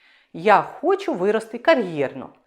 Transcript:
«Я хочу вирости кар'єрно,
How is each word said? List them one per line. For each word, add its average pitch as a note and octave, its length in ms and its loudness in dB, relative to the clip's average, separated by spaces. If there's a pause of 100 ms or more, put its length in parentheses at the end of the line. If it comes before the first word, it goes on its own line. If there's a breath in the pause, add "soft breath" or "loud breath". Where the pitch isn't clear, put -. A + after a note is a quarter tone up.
(320 soft breath)
«Я F3 300 4
хочу F4 520 -2
вирости G#3+ 440 -2
кар'єрно, D#3+ 720 0 (180)